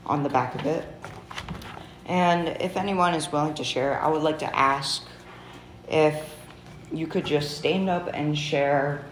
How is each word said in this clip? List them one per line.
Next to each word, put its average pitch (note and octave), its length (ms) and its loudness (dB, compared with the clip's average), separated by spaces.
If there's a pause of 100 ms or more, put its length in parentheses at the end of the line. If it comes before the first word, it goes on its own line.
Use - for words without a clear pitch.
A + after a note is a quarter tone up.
on D3 200 0
the C#3+ 40 0
back B2+ 280 0
of - 100 -4
it. D#3+ 180 0 (1200)
And F3 420 4 (120)
if F#3 160 -2
anyone F#3+ 380 2
is D3+ 180 -2
willing D3+ 220 2
to D3 100 -6
share, C3+ 360 0
I - 60 2
would D#3 160 2
like D#3 160 2
to - 180 -4
ask C#3 460 2 (880)
if D3+ 480 2 (560)
you D#3+ 160 -4
could - 180 0
just D3 320 0
stand F#3+ 320 2
up F3 240 0
and D3+ 240 0
share C#3+ 720 2